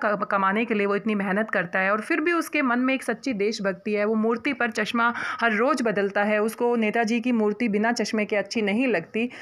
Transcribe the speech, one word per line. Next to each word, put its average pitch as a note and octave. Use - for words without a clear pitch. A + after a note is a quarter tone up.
क-, G#3
कमाने G3
के A3+
लिए G3+
वो G3+
इतनी G#3+
मेहनत G3+
करता F#3
है, F#3+
और A3
फिर D#4+
भी E4+
उसके D#4
मन A#3+
में C4
एक B3+
सच्ची B3+
देशभक्ति G3+
है। G#3
वो A3
मूर्ति A#3
पर A#3+
चश्मा A#3
हर -
रोज़ B3+
बदलता G3+
है, G#3+
उसको A#3+
नेताजी A3+
की B3
मूर्ति G#3+
बिना G#3
चश्मे G#3+
के G#3
अच्छी G3+
नहीं G#3+
लगती, A3